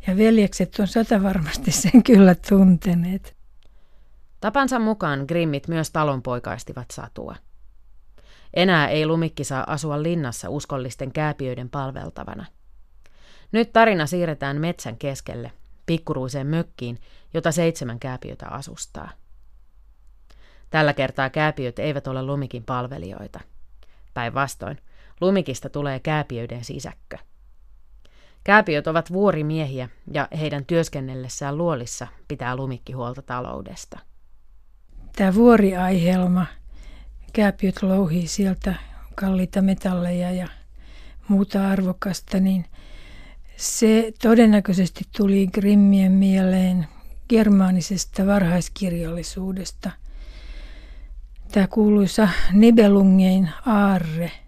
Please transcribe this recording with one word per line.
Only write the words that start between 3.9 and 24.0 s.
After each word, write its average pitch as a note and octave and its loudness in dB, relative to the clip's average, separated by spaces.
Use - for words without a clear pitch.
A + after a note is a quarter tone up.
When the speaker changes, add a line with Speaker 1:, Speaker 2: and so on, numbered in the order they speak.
Speaker 2:
Tapansa B3+ 0
mukaan F#3+ -2
Grimmit D#3+ -2
myös D#3+ -4
talonpoikaistivat B2+ -6
satua. - -14
Enää E3+ 2
ei D#3 0
lumikki D#3+ -2
saa C3 -6
asua D3+ -6
linnassa D3+ -6
uskollisten C3+ -10
kääpiöiden C3 -6
palveltavana. C#3 -12
Nyt A3+ 0
tarina G#3+ 4
siirretään D3+ -4
metsän E3+ -6
keskelle, B2 -10
pikkuruiseen C#3 -4
mökkiin, C#3+ -6
jota E3 0
seitsemän D#3+ -2
kääpiötä - -12
asustaa. - -16
Tällä D3+ 2
kertaa C3+ -4
kääpiöt D3+ -4
eivät C#3 -6
ole C3 -6
lumikin C3 -8
palvelijoita. B2 -10